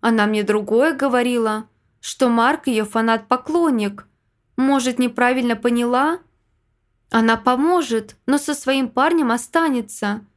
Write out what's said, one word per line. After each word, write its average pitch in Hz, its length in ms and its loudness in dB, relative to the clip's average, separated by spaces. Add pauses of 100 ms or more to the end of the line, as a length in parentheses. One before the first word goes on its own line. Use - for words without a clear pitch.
«Она 226 260 2
мне 214 160 -2
другое 214 500 0
говорила, 247 720 -2 (340)
что - 280 0
Марк 233 380 2
её 220 180 0
фанат-поклонник. 226 1200 -2 (500)
Может, 254 420 0
неправильно 247 560 0
поняла?» 247 640 0 (880)
«Она 226 280 2
поможет, 254 880 0
но 277 120 2
со 285 160 -4
своим 269 360 -2
парнем 294 420 0
останется. 233 920 -2 (120)